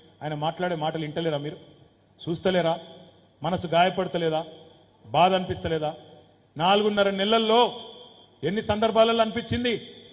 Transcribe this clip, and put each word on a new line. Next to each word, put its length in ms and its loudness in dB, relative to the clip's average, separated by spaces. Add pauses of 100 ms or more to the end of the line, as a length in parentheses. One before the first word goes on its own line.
(220)
ఆయన 120 -6
మాట్లాడే 420 -4
మాటలు 260 -4
వింటలేరా 360 -4
మీరు? 180 -8 (720)
చూస్తలేరా? 500 0 (640)
మనసు 240 -4
గాయపడతలేదా? 800 0 (640)
బాధ 280 4
అనిపిస్తలేదా? 600 -4 (640)
నాలుగున్నర 540 2
నెలల్లో 680 2 (640)
ఎన్ని 180 -2
సందర్భాలలో 580 2
అనిపించింది, 720 -4 (220)